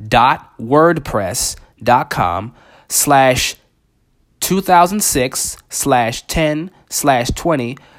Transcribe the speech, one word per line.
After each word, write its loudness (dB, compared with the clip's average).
dot 0
wordpress 0
dot 2
com -4
slash 2
two -2
thousand 2
six -4
slash -2
ten -4
slash 0
twenty -4